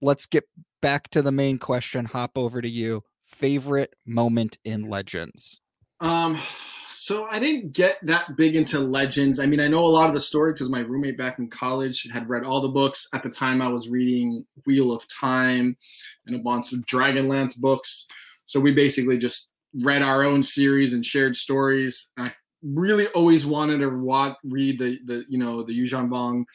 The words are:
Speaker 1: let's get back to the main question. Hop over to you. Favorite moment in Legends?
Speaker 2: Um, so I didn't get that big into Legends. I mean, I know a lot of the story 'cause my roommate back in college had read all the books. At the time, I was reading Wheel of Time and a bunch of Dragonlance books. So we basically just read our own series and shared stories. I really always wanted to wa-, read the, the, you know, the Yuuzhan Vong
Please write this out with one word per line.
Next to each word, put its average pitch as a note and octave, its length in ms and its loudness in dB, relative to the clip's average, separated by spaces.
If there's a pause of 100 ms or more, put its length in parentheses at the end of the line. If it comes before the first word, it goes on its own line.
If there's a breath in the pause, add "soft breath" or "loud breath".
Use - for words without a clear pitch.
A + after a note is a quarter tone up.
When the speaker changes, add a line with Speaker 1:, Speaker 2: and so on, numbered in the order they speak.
Speaker 1:
let's C#3 240 2
get - 220 0 (340)
back C#3+ 300 0
to D#3 100 4
the C#3 100 2
main C3+ 260 2
question. B2 480 -4
Hop B2 320 -6
over B2 240 -4
to A#2+ 80 -6
you. A2+ 340 -4 (220)
Favorite C#3 720 -2 (100)
moment A#2 580 0
in G#2+ 260 -6
Legends? F#2+ 720 -8 (400)
Speaker 2:
Um, E3 380 0 (520 loud breath)
so G#3+ 360 -6
I G#3+ 140 -8
didn't A#3+ 340 -2
get F#3 300 2
that D#3+ 320 0
big D#3+ 200 4
into D#3 240 2
Legends. C3+ 600 2
I C#3 60 0
mean, D3 140 2
I D3 80 2
know D#3+ 180 4
a - 20 6
lot D#3+ 200 6
of D3+ 60 2
the C#3+ 60 0
story D3+ 340 2
'cause C3+ 160 -4
my B2+ 100 -2
roommate B2+ 380 -4
back B2+ 220 -6
in A#2 100 -6
college B2+ 600 -4
had A#2 180 -6
read A#2+ 140 -4
all C3+ 180 0
the C3+ 80 -2
books. C3+ 440 0
At C3 100 -6
the B2+ 60 -6
time, B2+ 320 0
I B2+ 60 0
was A#2+ 220 -4
reading B2 560 0 (200)
Wheel C3+ 260 4
of A#2 160 -6
Time B2+ 680 0 (480 loud breath)
and A#2+ 100 -6
a A#2+ 40 -6
bunch A#2+ 340 -2
of B2 120 -4
Dragonlance C3+ 720 0
books. - 480 -2 (380 loud breath)
So - 140 0
we C#3+ 120 6
basically C3+ 460 4
just A#2+ 320 -4 (260)
read C#3 260 2
our C3+ 220 4
own C#3+ 200 4
series C#3 500 4
and A#2+ 120 -2
shared C3+ 300 0
stories. C3+ 840 0
I B2 160 -6 (300)
really F#3+ 460 2
always E3 360 6
wanted D3+ 340 0
to C#3 100 0
wa-, B2+ 540 0
read C3+ 360 -2
the, B2 260 -2
the, A#2+ 240 -6
you B2+ 80 -2
know, A#2 260 -2
the A#2 160 -6
Yuuzhan B2 300 -2
Vong B2 340 -2 (120)